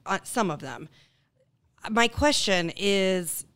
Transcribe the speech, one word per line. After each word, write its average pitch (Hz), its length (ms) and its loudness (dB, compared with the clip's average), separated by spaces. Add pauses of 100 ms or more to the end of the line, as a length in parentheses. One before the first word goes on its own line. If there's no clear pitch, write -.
uh, 190 200 -2
some 208 260 -2
of 147 100 -6
them. 131 280 -12 (1000)
My 233 180 4
question 196 680 2
is, 190 800 0